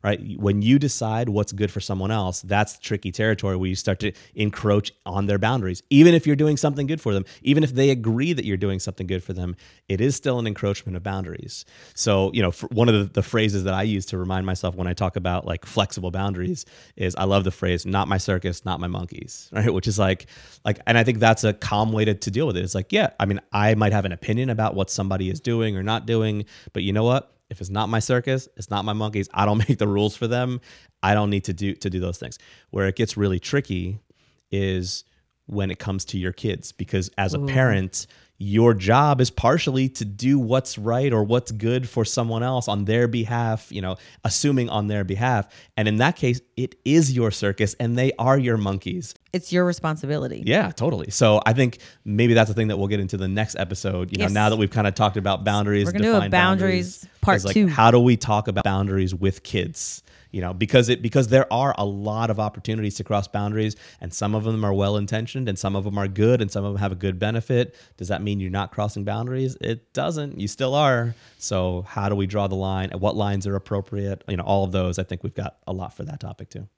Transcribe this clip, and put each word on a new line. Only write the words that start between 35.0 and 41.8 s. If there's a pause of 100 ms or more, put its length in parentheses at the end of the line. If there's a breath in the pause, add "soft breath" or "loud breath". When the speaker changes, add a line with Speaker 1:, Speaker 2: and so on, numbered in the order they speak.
Speaker 1:
when
it
comes
to
your
kids,
because
as
a
Speaker 2:
Ooh.
Speaker 1:
parent, (320 soft breath)
your
job
is
partially
to
do
what's
right
or
what's
good